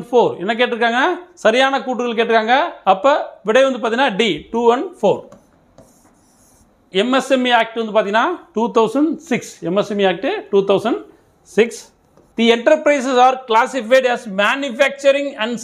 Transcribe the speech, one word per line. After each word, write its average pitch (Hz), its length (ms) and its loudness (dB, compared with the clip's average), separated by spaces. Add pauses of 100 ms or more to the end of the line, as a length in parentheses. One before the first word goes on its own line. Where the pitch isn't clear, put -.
ஃபோர். 214 220 2 (120)
என்ன 220 160 -2
கேட்டிருக்காங்க? 240 420 0 (420)
சரியான 262 420 2
கூற்றுகள் 240 340 -4
கேட்டிருக்காங்க. 226 380 2 (360)
அப்ப 269 200 2 (360)
விடை 233 180 4
வந்து 240 160 -4
பாத்தீங்கன்னா 247 260 0 (120)
D, 226 100 0 (240)
டூ 240 80 -2 (120)
and 311 120 -6 (140)
ஃபோர். 190 200 0 (1800)
எம் 247 160 -2
எஸ் 262 180 -4
எம் 254 140 -2
இ - 80 4
ஆக்ட் 226 240 -4
வந்து 220 160 -8
பாத்தீங்கன்னா 208 260 0 (320)
டூ 220 80 0 (140)
தௌசண்ட் 269 340 0 (160)
சிக்ஸ். - 240 -4 (160)
எம் 190 140 0
எஸ் - 120 -6
எம் 202 100 0
இ 190 80 2
ஆக்ட் 190 160 -4 (260)
டூ 196 60 6 (100)
தௌசண்ட் 220 280 0 (560)
சிக்ஸ். 226 260 0 (560)
The 226 80 2 (120)
enterprises 294 580 2 (120)
are 262 80 2 (140)
classified 247 560 2 (100)
as 233 60 -12 (220)
manufacturing 277 840 0 (140)
and 233 80 -4 (120)